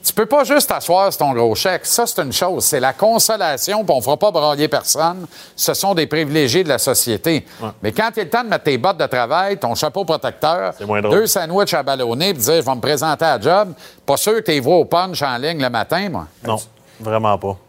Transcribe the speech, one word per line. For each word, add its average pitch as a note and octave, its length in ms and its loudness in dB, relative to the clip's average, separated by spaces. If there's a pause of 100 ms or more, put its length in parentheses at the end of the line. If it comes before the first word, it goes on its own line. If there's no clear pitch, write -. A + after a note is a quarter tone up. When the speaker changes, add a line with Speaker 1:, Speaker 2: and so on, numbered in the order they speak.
Speaker 1:
Tu - 100 -2
peux A3 120 0
pas C#4 180 4
juste C#4 260 2
t'asseoir F3+ 420 2
sur - 80 -10
ton C#3+ 140 2
gros A#2 200 4
chèque. F3 320 -2
Ça, - 220 2
c'est - 140 -4
une C#3 100 -4
chose. F3 320 -2
C'est C#3+ 160 2
la B2+ 140 2
consolation, G#3 880 0
puis F3 120 2
on B2+ 60 0
fera C3 160 2
pas G#3 140 2
brailler D3+ 360 2
personne. D#3+ 600 -2 (280)
Ce - 180 -2
sont G3 200 0
des D#3+ 140 0
privilégiés D3+ 560 0
de E3 60 -4
la C3 80 2
société. B2 680 0 (160)
Speaker 2:
Ouais. A2 80 -6 (140)
Speaker 1:
Mais G#2+ 80 -2
quand G#3+ 240 0
il A3 60 -4
est - 40 -2
le D3+ 40 -14
temps A#3+ 140 0
de A3+ 60 -8
mettre E3+ 140 -2
tes D3 140 0
bottes F3 200 0
de D#3 80 0
travail, D3 520 0
ton A#2 180 -2
chapeau F3 300 -4
protecteur, D#3+ 720 -2
Speaker 2:
C'est - 80 -10
moins G#2 160 0
drôle. G#2 140 2
Speaker 1:
deux A3 120 4
sandwichs F#3 460 0
à D3+ 100 0
ballonner, C3+ 500 -2
puis C#3 100 -6
dire, « C#3+ 180 2
Je B2+ 40 -2
vais C3 100 0
me A#2+ 60 -10
présenter D3 440 0
à D3 120 2
la G#2 40 -4
job », F3+ 320 2 (320)
pas C#3 120 2
sûr G#3+ 180 0
que A3+ 40 0
t'es D#3 200 0
vois C#3+ 180 2
au D3+ 80 4
punch F3 360 -2
en C3 160 -2
ligne D3+ 240 -4
le B2+ 80 0
matin, D3 400 -2
moi. F2+ 180 -8 (160)
Speaker 2:
Non, A2 140 -2 (420)
vraiment A2 380 0
pas. F#2+ 200 -6 (120)